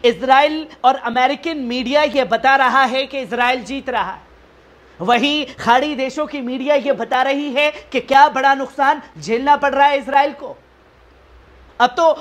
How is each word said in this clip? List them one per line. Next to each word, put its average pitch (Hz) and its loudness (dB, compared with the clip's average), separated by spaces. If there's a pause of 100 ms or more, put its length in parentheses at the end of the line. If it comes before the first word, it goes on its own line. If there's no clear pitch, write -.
इजराइल 262 2 (160)
और 262 4
अमेरिकन 269 -2
मीडिया 254 -2
ये 277 0
बता 226 2
रहा 262 2
है 262 -2
कि 277 -8
इजराइल 240 -2
जीत 262 -10
रहा 196 -4
है, - -14 (800)
वहीं 247 0 (100)
खाड़ी 262 0
देशों 269 -6
की 285 -10
मीडिया 262 -2
ये 269 0
बता 233 -2
रही 277 -4
है 294 0 (220)
कि 269 -2
क्या 269 6
बड़ा 269 2
नुकसान 269 -2 (180)
झेलना 247 0
पड़ 277 -2
रहा 277 4
है 285 2
इजराइल 277 0
को। - -16 (1200)
अब 247 4
तो 320 2